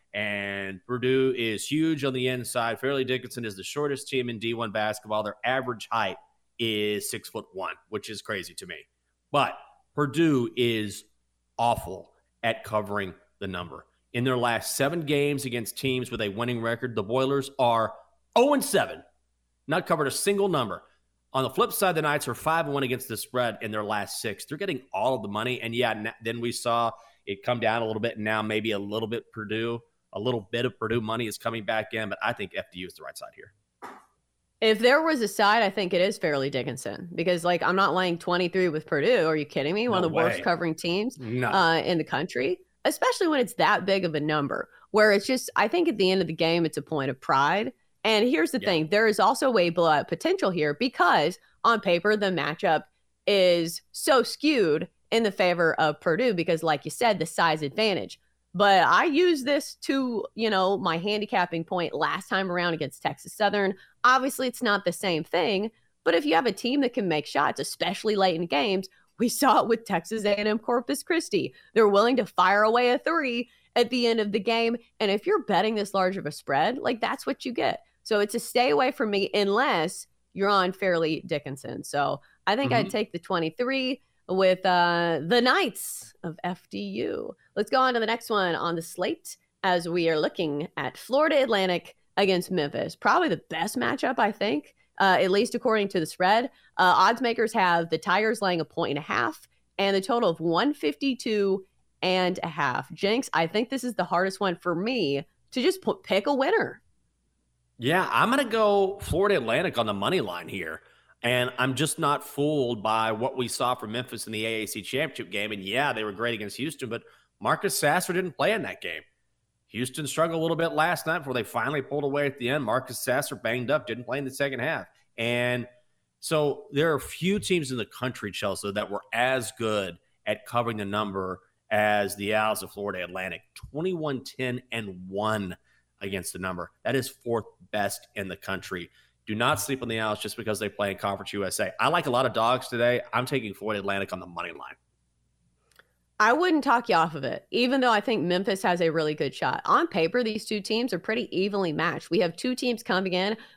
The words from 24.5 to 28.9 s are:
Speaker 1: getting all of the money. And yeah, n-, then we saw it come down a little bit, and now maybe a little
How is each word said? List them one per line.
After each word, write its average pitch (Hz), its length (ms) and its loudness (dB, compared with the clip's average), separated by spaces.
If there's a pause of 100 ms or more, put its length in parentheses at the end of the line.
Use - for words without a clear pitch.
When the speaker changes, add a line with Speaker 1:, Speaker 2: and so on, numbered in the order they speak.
Speaker 1:
getting 190 240 -4 (100)
all 117 220 0
of 104 80 -4
the 101 60 -8
money. 113 320 -2
And 113 120 -6
yeah, 120 200 2
n-, 107 200 -6 (100)
then 117 180 -4
we 120 100 -4
saw 117 400 0 (340)
it 101 160 -8
come 123 180 0
down 113 220 2
a 113 60 -2
little 110 160 -2
bit, 117 140 -2
and 107 60 -6
now 110 200 0
maybe 107 260 -2
a 104 80 0
little 104 300 -4